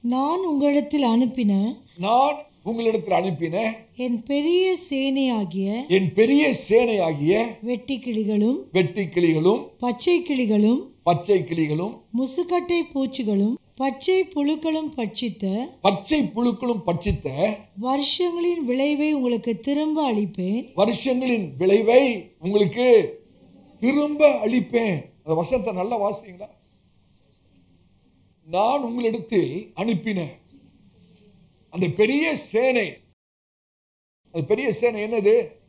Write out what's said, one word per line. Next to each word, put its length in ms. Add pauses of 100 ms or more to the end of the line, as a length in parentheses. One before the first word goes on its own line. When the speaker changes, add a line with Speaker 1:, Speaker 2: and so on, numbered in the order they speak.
Speaker 1:
"நான் 440
உங்களிடத்தில் 600
அனுப்பின 680 (220)
Speaker 2:
நான் 400 (260)
உங்களிடத்தில் 500
அனுப்பின 440 (380)
Speaker 1:
என் 280
பெரிய 540 (120)
சேனையாகிய 1000
Speaker 2:
என் 260
பெரிய 420 (140)
சேனையாகிய 920
Speaker 1:
வெட்டுக்கிளிகளும் 920 (160)
Speaker 2:
வெட்டுக்கிளிகளும் 960 (100)
Speaker 1:
பச்சை 440
கிளிகளும் 600 (220)
Speaker 2:
பச்சை 360
கிளிகளும் 540 (240)
Speaker 1:
முசுக்கட்டை 600 (140)
பூச்சிகளும் 600 (220)
பச்சை 480
புழுக்களும் 720
பட்சித்த 760 (120)
Speaker 2:
பச்சை 420
புழுக்களும் 640
பட்சித்த 720 (240)
Speaker 1:
வருஷங்களின் 840
விளைவை 480
உங்களுக்கு 460
திரும்ப 540
அளிப்பேன்." 500 (120)
Speaker 2:
வருஷங்களின் 840
விளைவை 840
உங்களுக்கு 480 (920)
திரும்ப 500 (160)
அளிப்பேன். 720
அந்த 160
வசனத்தை 400
நல்லா 280
வாசிங்களா? 480 (2000)
"நான் 360
உங்களிடத்தில் 920
அனுப்பின 500 (1400)
அந்த 180
பெரிய 480
சேனை." 640 (1300)
அந்த 160
பெரிய 260
சேனை 300
என்னது? 320 (340)